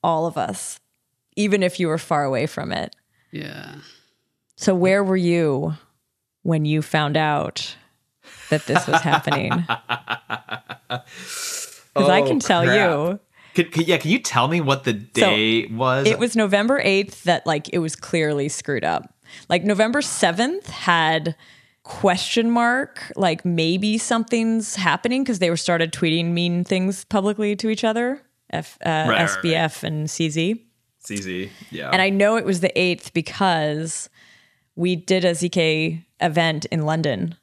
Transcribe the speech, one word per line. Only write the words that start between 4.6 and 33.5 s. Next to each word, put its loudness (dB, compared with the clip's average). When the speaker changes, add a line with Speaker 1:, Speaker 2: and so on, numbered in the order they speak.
Speaker 1:
where 4
were 2
you 2
when 0
you 2
found 0
out -2
that 0
this 0
was 2
happening? 0
Speaker 3:
<laughs> -2
Speaker 1:
'Cause -4
I 6
Speaker 3:
Oh, 2
Speaker 1:
can 2
tell 2
Speaker 3:
crap. 4
Speaker 1:
you. 2
Speaker 3:
Could, 0
could, 0
yeah, 4
can 0
you 4
tell 0
me 0
what 0
the 0
Speaker 1:
So, 4
Speaker 3:
day 2
was? 0
Speaker 1:
it 2
was 0
November 2
eighth 0
that, 0
like, -2
it 0
was -4
clearly -2
screwed -6
up. -2
Like, 0
November 2
seventh 0
had 0
question 0
mark, 0
like, 0
maybe 0
something's -2
happening 0
'cause -2
they 2
were 0
started 0
tweeting 0
mean 0
things -2
publicly 0
to -2
each -2
other, -2
F-, -8
uh, 0
Speaker 3:
Right, 0
right, 2
Speaker 1:
S 0
B 2
F -2
Speaker 3:
right. -4
Speaker 1:
and -4
C -2
Z. -2
Speaker 3:
C -12
Z, -6
yeah. -8
Speaker 1:
And 2
I 2
know 4
it -2
was 0
the 0
eighth -2
because -2